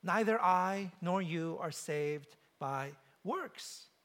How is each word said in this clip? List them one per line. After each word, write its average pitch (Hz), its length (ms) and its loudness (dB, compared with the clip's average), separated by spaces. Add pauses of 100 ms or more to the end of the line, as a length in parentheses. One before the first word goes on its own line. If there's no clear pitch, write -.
Neither 214 400 2
I 185 580 4
nor 180 220 2
you 165 400 -2
are 165 80 -2
saved 147 640 -4 (220)
by 139 360 -4 (300)
works. - 640 -6 (200)